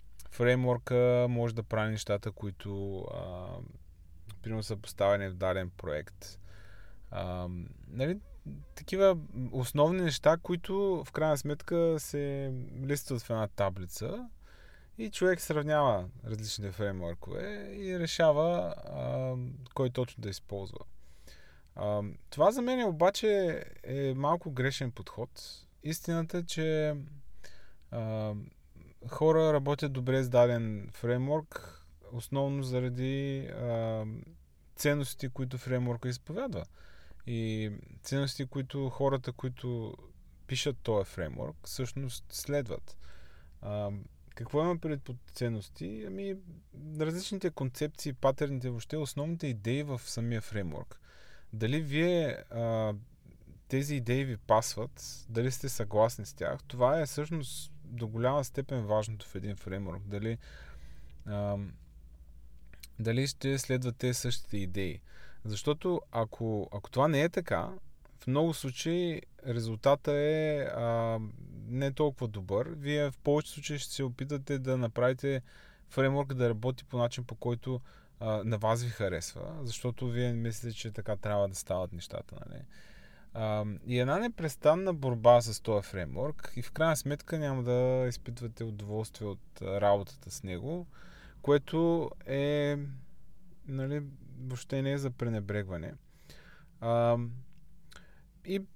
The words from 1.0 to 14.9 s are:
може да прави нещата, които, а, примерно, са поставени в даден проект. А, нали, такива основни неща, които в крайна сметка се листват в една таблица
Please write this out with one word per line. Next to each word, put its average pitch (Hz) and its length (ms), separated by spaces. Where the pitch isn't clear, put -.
може 120 240
да 113 80
прави 110 280
нещата, 104 420
които, 98 640
а, 90 320
примерно, 110 200
са 107 140
поставени 101 520
в 92 60
даден 92 360
проект. - 680
А, 90 380
нали, 147 320
такива 190 440
основни 147 500
неща, 160 400
които 190 640
в - 60
крайна 151 260
сметка 165 600
се 139 540
листват 135 400
в - 80
една 110 180
таблица 104 800